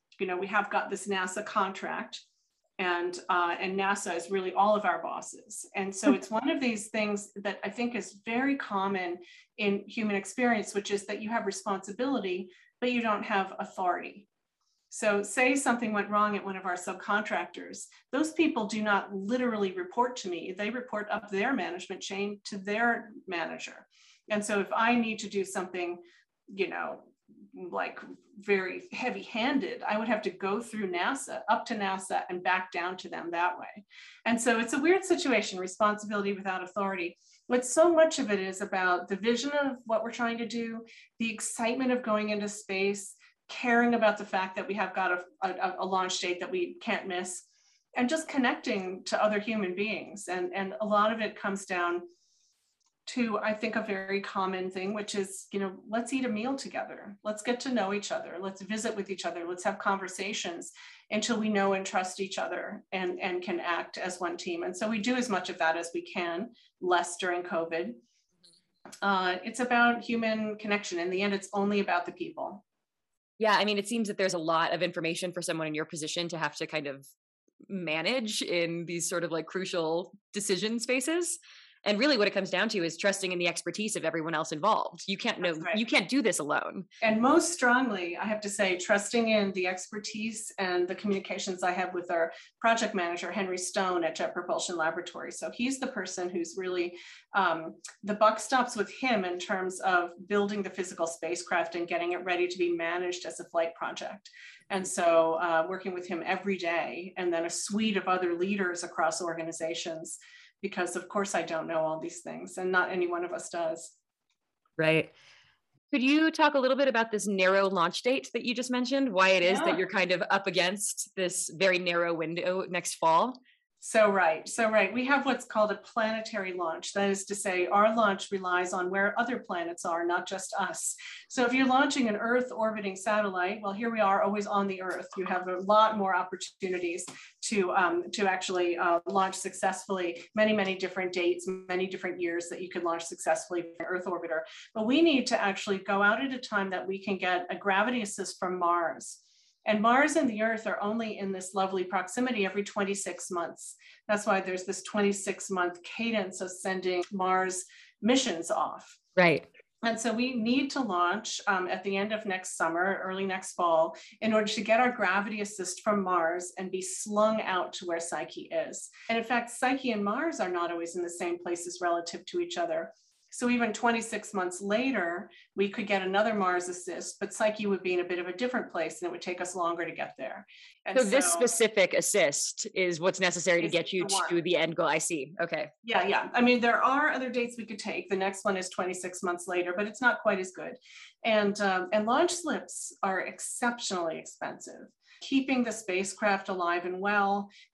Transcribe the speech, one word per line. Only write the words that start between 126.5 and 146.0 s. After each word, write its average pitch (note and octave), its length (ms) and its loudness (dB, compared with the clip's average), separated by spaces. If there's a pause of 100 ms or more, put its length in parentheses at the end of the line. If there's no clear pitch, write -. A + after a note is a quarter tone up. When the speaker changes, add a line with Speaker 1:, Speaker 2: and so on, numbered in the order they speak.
Speaker 1:
launch. F3 400 -4
That G3+ 180 2
is G3 180 0
to G3+ 60 -4
say, F3+ 340 0
our G#3+ 280 6
launch G3+ 340 4
relies F#3 440 0
on F3+ 160 0
where G3 280 2
other A#3 220 0
planets F3 460 -6
are, E3+ 200 0
not F3+ 220 2
just F#3+ 320 -6
us. F3 380 -4 (320)
So B3 160 2
if A#3+ 80 2
you're C4 120 6
launching B3+ 440 4
an G#3 80 0
Earth B3 360 2
orbiting G#3+ 440 -2
satellite, G#3 640 0
well, G3 80 -2
here A#3 180 -2
we A3 120 2
are, G3 200 6
always G3+ 260 0
on G3 200 2
the F3+ 140 -4
Earth. F3+ 340 -4
You F#3+ 120 -2
have F3+ 200 0
a F3+ 140 -2
lot G#3+ 360 8
more F#3+ 160 2
opportunities F3+ 920 -2 (380)
to, F#3+ 280 2
um, F3 400 2
to G3+ 160 0
actually, F3+ 480 2
uh, E3+ 320 4
launch F#3+ 280 2
successfully, F#3 920 -2 (100)
many, G#3+ 160 6
many F#3+ 240 2
different F#3 380 -2
dates, F3 340 2
many F#3 400 -2
different F#3 320 -6
years E3+ 300 -2
that F3 120 -8
you F3+ 60 -8
could F3 160 -6
launch E3+ 220 -2
successfully E3+ 560 -2 (160)
from E3 80 -6
Earth F3+ 220 -4
orbiter. E3+ 340 -2 (340)
But A3 120 0
we D4 140 6
need D4+ 260 6
to A#3 140 2
actually G3 360 0
go G3+ 260 2